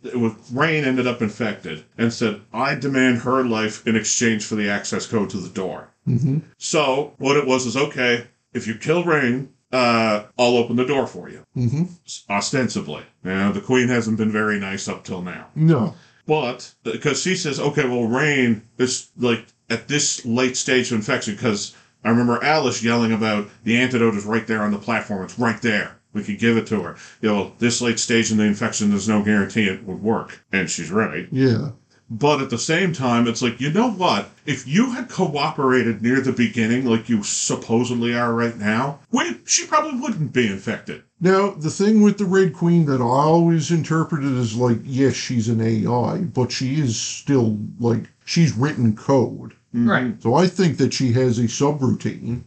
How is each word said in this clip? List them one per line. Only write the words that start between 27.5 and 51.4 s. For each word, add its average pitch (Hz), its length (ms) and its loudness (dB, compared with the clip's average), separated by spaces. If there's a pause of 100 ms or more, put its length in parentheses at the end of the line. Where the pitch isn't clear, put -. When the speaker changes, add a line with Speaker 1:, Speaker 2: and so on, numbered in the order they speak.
Speaker 1:
"This 117 220 0
late 117 200 0
stage 113 320 2
in 107 60 2
the 107 60 4
infection, 107 460 0
there's 101 180 0
no 107 140 2
guarantee 104 460 2
it 92 160 -6
would 92 180 -10
work." - 380 -4 (120)
And 92 180 0
she's 80 200 -8
right. 90 400 -2
Speaker 2:
Yeah. 127 400 2 (420)
Speaker 1:
But 143 280 2
at 123 100 -4
the 117 80 -4
same 170 340 0
time, 120 360 0
it's 113 120 -4
like, 120 200 -2
you 147 120 -2
know 233 160 2
what? 175 420 0 (140)
If 127 220 -6
you 214 240 2
had 240 180 -8
cooperated 135 960 0
near 127 180 2
the 131 120 0
beginning, 120 520 0
like 113 240 0
you 107 140 2
supposedly 120 920 -2
are 120 200 0
right 117 240 -2
now, 110 400 -2 (140)
we, 339 240 0 (100)
she - 200 0
probably 302 340 0
wouldn't 190 320 -4
be 123 160 2
infected. 98 540 -8 (180)
Speaker 2:
Now, 190 300 4
the 156 200 -6
thing 214 320 4
with 202 160 6
the 208 60 -2
Red 190 300 4
Queen 170 320 4
that 131 140 2
I 123 40 0
always 156 680 4
interpreted 156 640 0
as, 113 200 -2
like, 120 280 2
yes, 135 300 2
she's 117 340 -2
an 113 120 0
A 113 260 0
I, 120 360 0
but 123 280 -2
she 135 300 -2
is 120 180 0
still, 117 580 0 (220)
like, 113 320 -2 (140)
she's 151 320 2
written 123 400 2
code. - 560 0 (220)
Speaker 1:
Mm-hmm. 120 160 2
Speaker 3:
Right. 123 320 0
Speaker 2:
So 117 120 2
I 180 140 4
think 175 300 0
that 127 140 2
she 131 200 0
has 123 260 2
a 123 60 2